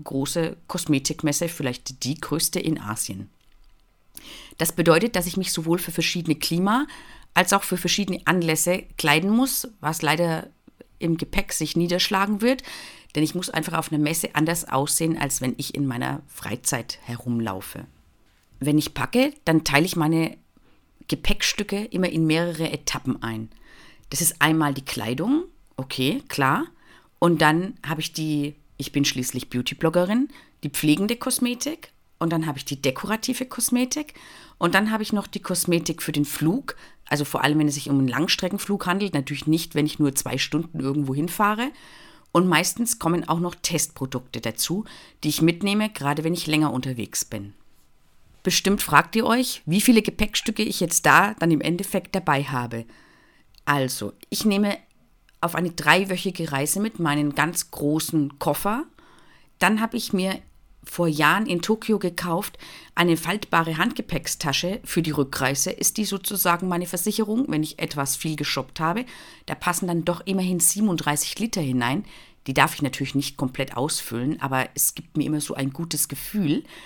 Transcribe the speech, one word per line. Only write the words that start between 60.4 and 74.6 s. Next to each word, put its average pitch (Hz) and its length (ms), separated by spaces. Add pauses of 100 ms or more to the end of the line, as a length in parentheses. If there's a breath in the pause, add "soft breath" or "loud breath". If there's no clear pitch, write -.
vor - 240
Jahren 156 380
in 175 160
Tokio 214 380
gekauft, 175 600 (360 loud breath)
eine 170 240
faltbare 165 580
Handgepäckstasche 175 1080
für - 200
die 156 80
Rückreise. 139 600
Ist - 280
die 214 80
sozusagen 185 640
meine 175 180
Versicherung, 214 600
wenn 156 140
ich - 160
etwas 143 380
viel 156 180
geshoppt 143 460
habe? 175 240 (400 loud breath)
Da 156 100
passen 180 340
dann 170 180
doch 175 180
immerhin 185 340
siebenunddreißig 170 800
Liter 131 220
hinein. 131 460 (400 loud breath)
Die 131 80
darf 151 200
ich - 60
natürlich 135 340
nicht 139 220
komplett 131 400
ausfüllen, 127 640
aber 131 340